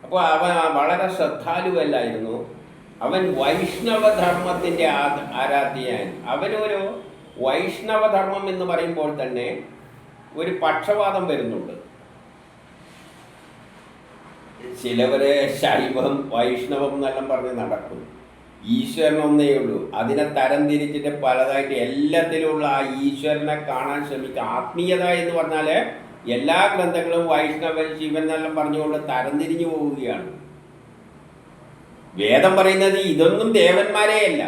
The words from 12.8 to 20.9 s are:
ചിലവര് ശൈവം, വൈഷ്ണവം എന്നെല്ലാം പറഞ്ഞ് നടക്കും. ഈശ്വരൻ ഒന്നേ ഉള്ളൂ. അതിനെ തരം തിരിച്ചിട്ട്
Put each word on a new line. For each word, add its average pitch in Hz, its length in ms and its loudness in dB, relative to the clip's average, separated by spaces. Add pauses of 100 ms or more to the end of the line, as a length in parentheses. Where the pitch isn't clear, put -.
ചിലവര് 131 500 4 (300)
ശൈവം, 131 720 0
വൈഷ്ണവം 139 640 0
എന്നെല്ലാം 135 340 -2
പറഞ്ഞ് 127 300 -2
നടക്കും. 98 440 -6 (720)
ഈശ്വരൻ 156 420 2 (100)
ഒന്നേ 147 220 4 (120)
ഉള്ളൂ. 104 180 -2 (220)
അതിനെ 139 220 0 (120)
തരം 143 320 2
തിരിച്ചിട്ട് 147 560 -2